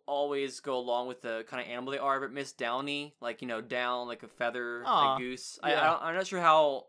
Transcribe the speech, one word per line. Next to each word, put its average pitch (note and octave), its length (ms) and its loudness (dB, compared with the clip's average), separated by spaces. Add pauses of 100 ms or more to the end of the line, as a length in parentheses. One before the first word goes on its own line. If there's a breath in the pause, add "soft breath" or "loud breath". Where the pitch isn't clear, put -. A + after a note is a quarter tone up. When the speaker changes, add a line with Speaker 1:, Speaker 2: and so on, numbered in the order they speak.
Speaker 1:
always C#3+ 540 -2
go C3+ 160 -4
along B2 320 0
with B2 140 -10
the A2+ 260 -6
kind B2 140 -6
of E2+ 80 -10
animal B2 220 -6
they C#3 60 -2
are, C3+ 220 2
but C3+ 120 -6
Miss C#3 200 -8
Downey, C#3+ 680 -4
like, A#2 180 -6
you B2+ 80 -10
know, A2+ 140 -4
down B2 440 -2
like A#2+ 160 -10
a A2 60 -16
feather, A#2+ 580 -4
Speaker 2:
Aw, D3 260 6
Speaker 1:
like C3+ 60 0
goose. B2+ 440 -8
I, D3 80 0
Speaker 2:
yeah. D3 120 4
Speaker 1:
I D#3 40 6
don't, D#3+ 160 4
I'm E3 120 -2
not F#3 120 -2
sure F#3 140 -2
how, D#3 480 6